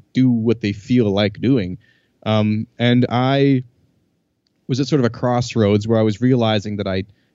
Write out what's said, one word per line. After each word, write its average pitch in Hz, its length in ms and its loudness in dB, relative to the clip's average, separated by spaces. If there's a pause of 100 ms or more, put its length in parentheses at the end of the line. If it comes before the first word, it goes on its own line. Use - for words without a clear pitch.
(120)
do 127 180 2
what 117 300 0
they 101 120 -2
feel 107 380 0
like 101 300 -2
doing. 104 380 -2 (480)
Um, 107 400 0 (120)
and 120 300 2
I 135 560 0 (1040)
was 123 120 -2
at 131 80 -4
sort 151 120 2
of 120 60 2
a 113 40 -2
crossroads 117 800 0
where 113 100 2
I 110 40 2
was 110 180 -2
realizing 110 560 0
that 98 100 -6
I, 95 180 -4 (300)